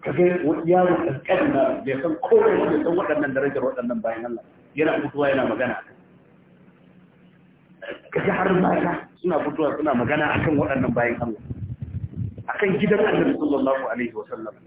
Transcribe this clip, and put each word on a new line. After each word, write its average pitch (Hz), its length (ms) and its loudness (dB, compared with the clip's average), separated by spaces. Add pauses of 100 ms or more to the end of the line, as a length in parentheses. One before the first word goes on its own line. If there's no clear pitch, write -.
Ka 147 100 -4
ga 165 120 4 (400)
yaro 180 380 4
ƙanƙani - 480 0
na 135 320 0
bai 131 200 -4
san 160 200 -2
komai 214 320 6
ba, 147 160 2
bai 151 140 2
san 170 100 0
waɗannan 147 400 0
darajar 139 280 -2
waɗannan 123 380 -2
bayan 113 240 -4
Allah. 120 180 -8 (340)
Yana 156 260 2
mutuwa 139 260 0
yana 131 200 2
magana. 120 280 -2 (2250)
Ka - 80 0
ga 190 120 0
har 190 220 0
mata 175 600 0
suna 170 240 0
fitowa 147 360 0
suna 151 180 0
magana 147 440 2
akan 151 200 0
waɗannan 127 360 0
bayan 120 280 2
Allah. 113 200 -6 (1120)
Akan 196 240 0
gidan - 240 2
Annabi 165 320 2
sallallahu 135 560 0
alaihi 117 240 -4
wa 107 160 -8
sallam. 110 240 -10 (120)